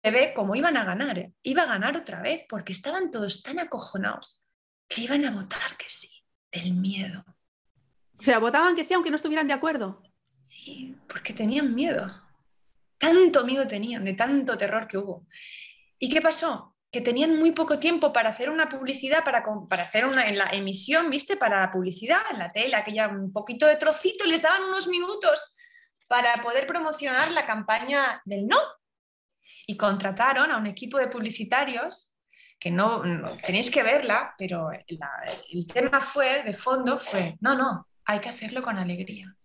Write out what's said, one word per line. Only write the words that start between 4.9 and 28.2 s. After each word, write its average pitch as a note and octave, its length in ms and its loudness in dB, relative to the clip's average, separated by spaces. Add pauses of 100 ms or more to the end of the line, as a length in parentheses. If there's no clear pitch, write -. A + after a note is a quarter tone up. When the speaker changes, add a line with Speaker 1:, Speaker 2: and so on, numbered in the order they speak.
Speaker 1:
iban C#4 240 0
a B3 60 -2
votar - 460 -8
que - 120 -14
sí, - 200 -8 (420)
del F3 220 -2
miedo. F#3+ 500 -4 (960)
Speaker 2:
O - 40 -16
sea, A#3 160 6
votaban D4+ 360 4
que E4 80 -2
sí F4+ 100 0
aunque E4+ 180 2
no D4+ 40 0
estuvieran D#4 320 -2
de C#4+ 60 2
acuerdo. C4+ 480 -2 (440)
Speaker 1:
Sí, - 520 -16 (100)
porque - 260 -10
tenían A#3+ 420 0
miedo. C#4 320 0 (920)
Tanto E4 480 8
miedo C4 220 0
tenían, G#3+ 360 -4
de F#3+ 100 -2
tanto B3 440 2
terror G#3+ 300 -2
que G3 100 -6
hubo. G3 280 -8 (760)
¿Y C4 100 -2
qué D#4 120 4
pasó? D#4+ 540 -2 (160)
Que A#3+ 100 -4
tenían C#4 360 2
muy D#4+ 140 6
poco D#4+ 280 2
tiempo E4 320 2
para A3 180 4
hacer B3 200 -4
una D#4 180 2
publicidad, C4+ 560 0
para A#3+ 200 2
com-, G#3 260 -6
para F3 140 0
hacer A3 220 0
una, B3+ 220 2
en G3+ 100 0
la G3 140 2
emisión, G3 580 0
¿viste? C#4+ 280 -2
Para G3+ 240 2
la F#3 100 2
publicidad, F#3+ 500 0 (100)
en A3+ 80 -6
la F3 100 -6
tele, A#3+ 260 -2
aquella, G#3+ 320 0
un G3 240 -6
poquito A#3 360 2
de D4+ 80 8
trocito, D#4 500 0
les E4 160 2
daban F#4 220 4
unos F#4+ 240 -2
minutos F4+ 680 0 (520)
para A#3+ 340 4
poder A#3+ 240 0
promocionar D#4 680 0
la D#4 140 0
campaña A3+ 800 0